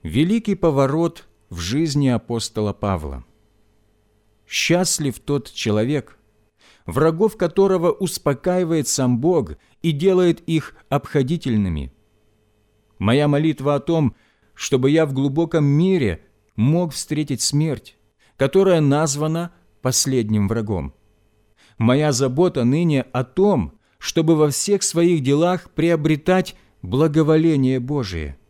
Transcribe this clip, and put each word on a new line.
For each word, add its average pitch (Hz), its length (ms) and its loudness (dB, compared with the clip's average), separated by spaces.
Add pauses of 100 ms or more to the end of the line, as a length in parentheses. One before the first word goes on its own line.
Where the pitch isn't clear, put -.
великий 180 540 0
поворот 156 720 -2 (240)
в 87 80 -12
жизни 139 480 0
апостола 110 680 -2
Павла. 76 500 -6 (1300)
Счастлив 160 640 -2
тот 143 320 -6
человек, 120 680 -4 (680)
врагов 160 520 0
которого 185 520 2
успокаивает 165 1000 -2
сам 123 280 0
Бог 131 360 0 (280)
и 165 120 0
делает 180 480 2
их - 340 -4 (140)
обходительными. 107 1040 -2 (1040)
Моя 196 300 2
молитва 147 460 0
о 139 40 -2
том, 151 340 0 (400)
чтобы 135 380 0
я 160 140 4
в 143 80 -6
глубоком 147 500 0
мире 147 600 2 (320)
мог 156 340 0
встретить 147 500 -6
смерть, 147 560 -4 (380)
которая 175 460 4
названа 151 720 0 (280)
последним 110 680 0
врагом. 101 440 -4 (840)
Моя 135 340 2
забота 135 540 0
ныне 147 380 2
о 131 200 -6
том, 160 560 0 (200)
чтобы 165 360 0
во 151 140 4
всех 196 340 -2
своих 170 400 2
делах 160 460 0
приобретать 165 880 0 (240)
благоволение 147 1000 2
Божие. 98 580 -6 (120)